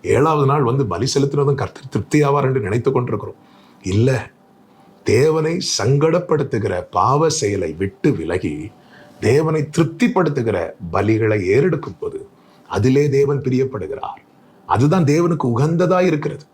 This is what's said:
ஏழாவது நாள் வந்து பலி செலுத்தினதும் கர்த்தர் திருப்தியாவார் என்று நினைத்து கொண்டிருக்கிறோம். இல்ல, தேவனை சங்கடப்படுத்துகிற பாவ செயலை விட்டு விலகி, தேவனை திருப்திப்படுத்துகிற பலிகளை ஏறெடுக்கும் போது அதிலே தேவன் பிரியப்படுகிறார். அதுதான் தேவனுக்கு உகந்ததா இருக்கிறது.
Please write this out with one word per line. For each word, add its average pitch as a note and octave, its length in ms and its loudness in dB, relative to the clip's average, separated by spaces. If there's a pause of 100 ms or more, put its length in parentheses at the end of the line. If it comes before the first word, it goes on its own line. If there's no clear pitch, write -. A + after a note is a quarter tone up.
ஏழாவது D3+ 440 2
நாள் D3 180 2
வந்து B2+ 220 0
பலி F#2 280 -2
செலுத்தினதும் C#3 420 2
கர்த்தர் - 340 -8
திருப்தியாவார் C#3+ 540 0
என்று C3 160 0
நினைத்து A2+ 320 -2
கொண்டிருக்கிறோம். A#2 440 -4 (460)
இல்ல, A2+ 480 0 (760)
தேவனை D#3 540 2 (260)
சங்கடப்படுத்துகிற C#3 1080 0
பாவ C#3 380 2
செயலை F#2+ 440 -2
விட்டு G2 380 -2
விலகி, D#2+ 600 -4 (480)
தேவனை D#3 580 0
திருப்திப்படுத்துகிற D3 920 0 (220)
பலிகளை G#2+ 520 0
ஏறெடுக்கும் C3 540 0
போது F2 280 -10 (400)
அதிலே C3 420 2
தேவன் C#3 320 2
பிரியப்படுகிறார். A2 800 -4 (440)
அதுதான் D3+ 380 2
தேவனுக்கு D3+ 520 0
உகந்ததா E3+ 460 2
இருக்கிறது. D#3 420 -2 (100)